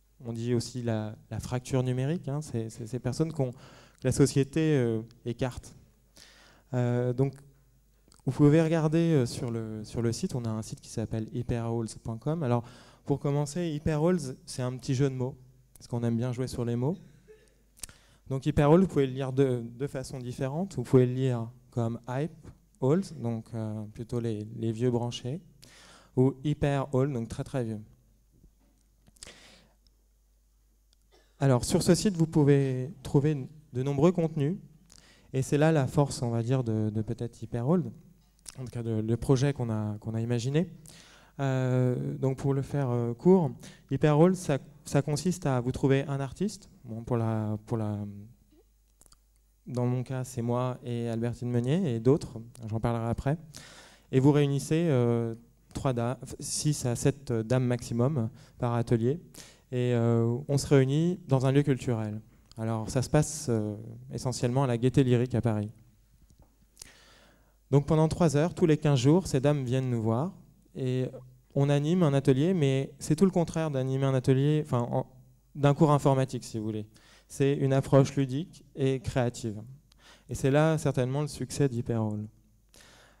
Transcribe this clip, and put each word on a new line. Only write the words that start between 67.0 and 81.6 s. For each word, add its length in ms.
Donc 160
pendant 220
trois 280
heures, 180
tous 120
les 100
quinze 220
jours, 300
ces 120
dames 220
viennent 260
nous 140
voir 300
et 320
on 160
anime 340
un 100
atelier, 400
mais 460
c'est 160
tout 80
le 80
contraire 400
d'animer 320
un 100
atelier, 500
enfin, 280
en, 140
d'un 180
cours 160
informatique, 540
si 140
vous 60
voulez. 220
C'est 240
une 220
approche 420
ludique 480
et 260
créative. 640
Et 40
c'est 160
là 280
certainement 420
le 80
succès 400